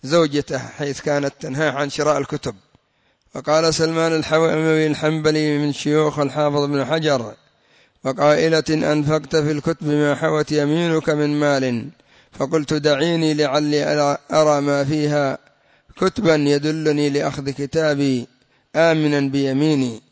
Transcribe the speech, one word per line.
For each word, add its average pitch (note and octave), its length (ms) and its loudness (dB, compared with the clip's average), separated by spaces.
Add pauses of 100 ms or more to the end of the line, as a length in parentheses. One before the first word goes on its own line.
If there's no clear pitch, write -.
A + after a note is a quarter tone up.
زوجته C#3+ 540 0
حيث C3+ 440 -8
كانت C#3+ 380 -2
تنهى D3+ 300 -2
عن C#3 200 -4
شراء D3 280 0
الكتب، C#3 380 -6 (800)
وقال D#3 380 0
سلمان E3 420 0
الحوموي D#3+ 720 2
الحنبلي D#3 720 0
من D3 160 -2
شيوخ D3+ 460 0
الحافظ D3 460 0
بن C#3+ 200 -2
حجر: C#3 480 -2 (720)
"وقائلة D3+ 680 2
أنفقت D3+ 640 0
في D3+ 160 0
الكتب D#3 360 -4
ما D3 280 2
حوت D#3 360 -2
يمينك D#3 580 0
من D3 300 0
مال، C3 500 0 (420)
فقلت D3 420 -2
دعيني D#3 600 2
لعلي D3 600 0
أرى، C#3+ 240 0 (140)
أرى D3+ 300 4
ما C#3+ 240 0
فيها D3 520 0 (600)
كتباً F#3 380 2
يدلني D3 760 0
لأخذ C#3+ 400 -4
كتابي C#3 800 -2 (480)
آمناً D#3 440 4
بيميني". C3+ 840 0 (100)